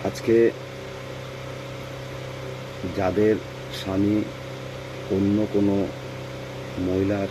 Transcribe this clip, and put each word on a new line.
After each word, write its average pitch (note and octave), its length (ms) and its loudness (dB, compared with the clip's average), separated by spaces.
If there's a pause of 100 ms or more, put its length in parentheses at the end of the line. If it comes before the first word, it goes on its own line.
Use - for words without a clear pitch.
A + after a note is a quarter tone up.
আজকে A2+ 480 6 (2500)
যাদের G#2 400 6 (460)
স্বামী G2+ 400 4 (880)
অন্য G2+ 420 4
কোনো G2+ 340 4 (920)
মহিলার F#2+ 520 2